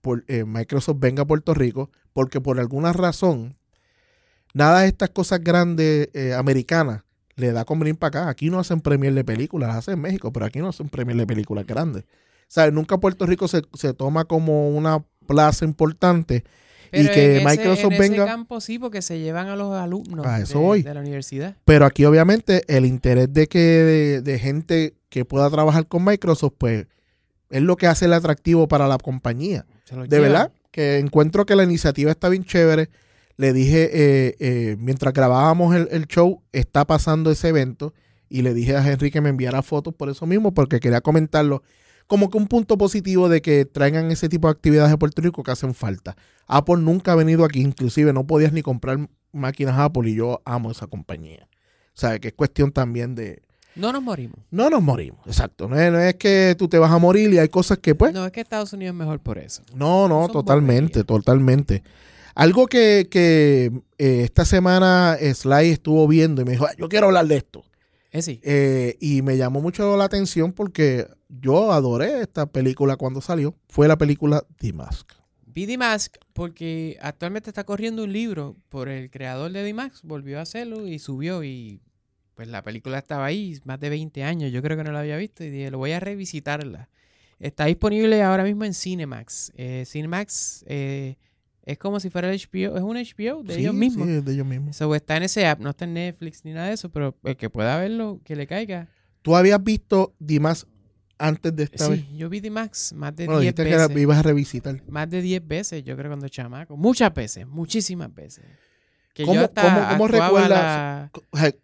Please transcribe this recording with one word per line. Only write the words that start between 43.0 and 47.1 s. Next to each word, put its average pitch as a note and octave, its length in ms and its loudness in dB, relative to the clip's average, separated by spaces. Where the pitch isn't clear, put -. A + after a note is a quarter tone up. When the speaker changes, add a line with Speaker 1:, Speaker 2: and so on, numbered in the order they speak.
Speaker 1:
de E3 120 4
que C#3+ 240 4
traigan D#3 460 0
ese E3 180 -2
tipo E3 180 0
de D#3 60 2
actividades D3 380 4
a D3+ 80 4
Puerto D3+ 220 -2
Rico E3+ 220 -2
que C3 80 -6
hacen B2+ 220 -4
falta. G2 420 -8
Apple D3 300 2
nunca E3+ 360 2